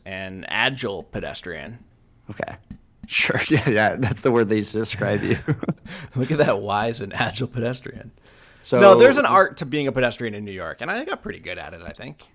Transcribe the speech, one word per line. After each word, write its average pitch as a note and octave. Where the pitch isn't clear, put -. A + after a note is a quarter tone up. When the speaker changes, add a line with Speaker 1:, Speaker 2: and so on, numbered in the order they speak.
Speaker 1:
and F#2+
agile A#2
pedestrian. E2
Speaker 2:
Okay. -
Sure. -
<laughs> -
Yeah, C#3+
yeah. G#2
That's A2
the C3+
word A#2
they A2
use G#2
to G#2+
describe G#2
you. -
<laughs> -
Speaker 1:
Look C3
at D#3
that A#2+
wise G#2
and G2+
agile A#2
pedestrian. A#2+
Speaker 2:
So -
Speaker 1:
No, G3
there's C4
an C#4+
Speaker 2:
just -
Speaker 1:
art F#3+
to D#3+
being C#3
a C3
pedestrian A#2
in G#2
New G2+
York, F2
and D#3+
I A#3+
got -
pretty F2+
good F2
at D#2+
it, E2+
I D#2
think. -